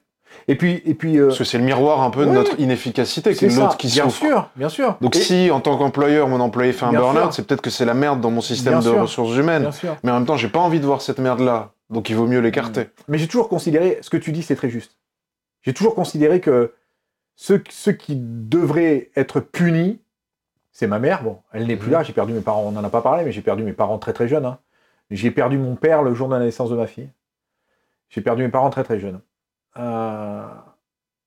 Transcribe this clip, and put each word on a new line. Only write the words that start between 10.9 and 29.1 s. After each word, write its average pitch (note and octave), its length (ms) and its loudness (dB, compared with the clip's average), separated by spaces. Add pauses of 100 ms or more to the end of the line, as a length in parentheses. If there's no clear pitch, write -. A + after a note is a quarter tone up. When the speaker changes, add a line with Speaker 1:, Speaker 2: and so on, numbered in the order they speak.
Speaker 2:
cette C#3 160 -6
merde-là, B2 540 0 (180)
donc A2 180 -4
il A2 60 0
vaut A2+ 100 2
mieux B2 140 2
l'écarter. A#2 460 0
Speaker 1:
Mm. - 20 -18 (220)
Mais D3+ 100 -2
j'ai D#3+ 80 -2
toujours A#3+ 200 0
considéré, E3+ 540 0
ce - 80 -18
que E3+ 80 -2
tu - 140 -6
dis, D#3+ 100 -6
c'est D3 140 -2
très C3 160 -4
juste. A2+ 260 -12 (640)
J'ai C3+ 120 -4
toujours A3+ 200 2
considéré E3+ 480 2
que B2 320 2 (640)
ceux, - 340 2
ceux - 220 -4
qui - 280 -4
devraient C#3 960 0
être C3+ 240 0
punis, E3+ 600 0 (720)
C'est A#2 140 -4
ma G#2 120 0
mère, D3 240 0
bon, G#2+ 140 -6 (160)
elle A2+ 140 -4
n'est A2+ 100 -2
plus G2+ 100 -6
Speaker 2:
Mhm. C3 60 2
Speaker 1:
là, E3 100 2
j'ai - 100 -10
perdu A2 200 -2
mes A2 80 -4
parents, G#2+ 220 -2
on G#2 80 -4
n'en G#2 120 -6
a G2+ 60 -4
pas A#2 120 -2
parlé, D#3 220 0
mais C#3 80 -4
j'ai G#2 120 -10
perdu G#2 200 -2
mes G2+ 100 -6
parents G#2+ 260 -2
très, A2+ 120 -8
très A#2 160 -2
jeunes, C#3 180 0
hein. B2+ 120 -8 (540)
J'ai G#2 200 -2
perdu C#3 260 0
mon B2+ 180 -4
père D#3 260 2
le B2+ 140 2
jour B2+ 120 -4
de C3 80 -2
la B2 80 0
naissance A#2 280 -4
de A#2+ 40 -4
ma A2+ 120 -2
fille. C3+ 220 -16 (1000)
J'ai A2 120 -8
perdu A#2 220 0
mes B2 60 -2
parents C3+ 220 2
très, C3+ 120 -4
très A2+ 160 -2
jeunes. F#2+ 220 -10 (560)